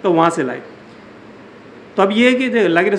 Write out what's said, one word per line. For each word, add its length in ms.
तो 100
वहाँ 180
से 140
लाए। 180
तो 60
अब 100
ये 180
है 40
कि 160
अल्लाह 340
के 60
रसूल 80